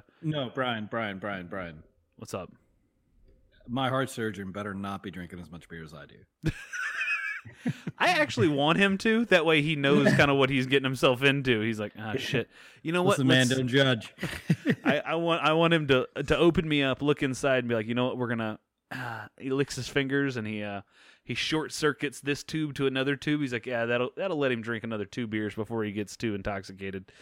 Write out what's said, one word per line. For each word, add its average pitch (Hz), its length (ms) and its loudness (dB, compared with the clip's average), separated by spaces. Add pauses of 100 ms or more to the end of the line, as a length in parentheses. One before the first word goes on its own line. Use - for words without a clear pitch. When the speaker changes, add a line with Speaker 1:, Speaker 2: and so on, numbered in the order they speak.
(220)
Speaker 1:
No, 147 320 -4
Brian, 117 360 -4
Brian, 107 280 -6
Brian, 95 280 -8
Brian. 82 360 -10 (340)
Speaker 2:
What's - 160 -14
up? 92 180 -10 (1160)
Speaker 1:
My 127 220 0
heart 131 180 -2
surgeon 101 420 -6
better 101 220 -8
not 98 300 -8
be 101 80 -10
drinking 87 300 -12
as 80 100 -16
much 82 180 -18
beer 82 160 -14
as 76 80 -18
I 73 140 -18
do. - 500 -8
<laughs> - 40 -16 (1400)
Speaker 2:
I 302 100 2
actually 294 400 2
want 147 300 2
him 196 200 2
to. 226 280 2
That 165 200 6
way 160 160 6
he 156 140 0
knows 143 320 4
<laughs> 139 80 4
kinda 143 180 6
what 135 160 4
he's 131 160 0
getting 135 180 4
himself 131 380 2
into. 131 380 4
He's 110 180 -2
like, 104 180 -8
"Ah, 107 200 -8
shit." - 320 -2 (340)
You 151 80 -4
know 180 140 0
what? 190 140 4
Speaker 1:
Listen, - 100 2
man, 131 200 6
Speaker 2:
Let's 131 80 2
Speaker 1:
don't 127 120 -2
judge. 127 440 2 (360)
<laughs> - 360 0
Speaker 2:
I, 147 140 2
I 147 160 -4
want, 165 300 0
I 156 80 6
want 165 200 6
him 156 140 2
to, 127 220 4 (180)
to 151 100 2
open 160 320 4
me 147 140 2
up, 131 200 0
look 147 200 2
inside, 131 380 2
and 120 80 -4
be 117 80 2
like, 110 100 0
"You 117 80 -2
know 123 120 2
what? 123 120 -2
We're 123 100 -2
gonna," 113 300 -4 (320)
uh, 117 360 -10 (120)
he 135 120 -8
licks 135 260 0
his 127 120 -6
fingers 139 480 0
and 110 80 -4
he, 107 200 -6
uh, 101 160 -8 (420)
he 127 120 -8
short 151 380 -2
circuits 147 480 -2
this 139 220 -4
tube 156 320 -4
to 135 140 0
another 131 260 0
tube. 147 260 -2
He's 131 120 -2
like, 117 140 -6
"Yeah, 120 200 -2
that'll, 120 300 0
that'll 175 220 -4
let 139 120 2
him 117 100 0
drink 113 220 -4
another 113 240 -4
two 120 220 -6
beers 107 260 -2
before 113 300 -4
he 104 80 -4
gets 101 240 -6
too 110 180 -2
intoxicated. 98 880 -8